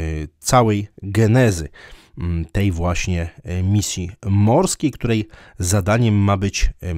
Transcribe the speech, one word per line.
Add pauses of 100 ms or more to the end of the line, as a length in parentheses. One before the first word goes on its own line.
(400)
całej (140)
genezy, (480)
mm,
tej
właśnie, (140)
e,
misji (140)
morskiej,
której (320)
zadaniem
ma
być, (180)
e,